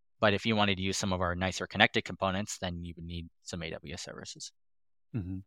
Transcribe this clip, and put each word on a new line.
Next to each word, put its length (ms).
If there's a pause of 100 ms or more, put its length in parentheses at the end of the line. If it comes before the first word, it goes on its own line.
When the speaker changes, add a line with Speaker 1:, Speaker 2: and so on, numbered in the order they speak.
(200)
Speaker 1:
But 140
if 120
you 120
wanted 180
to 80
use 140
some 160
of 80
our 140
nicer 320
connected 360
components, 540
then 260
you 140
would 80
need 240 (140)
some 200
A 60
W 240
S 100
services. 480 (640)
Speaker 2:
Mm-hmm. 320